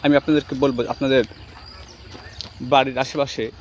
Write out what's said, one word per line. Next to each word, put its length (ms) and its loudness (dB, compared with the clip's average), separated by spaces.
আমি 120 4
আপনাদেরকে 400 2
বলবো, 320 0
আপনাদের 360 2
বাড়ির 360 2
আশেপাশে 640 -4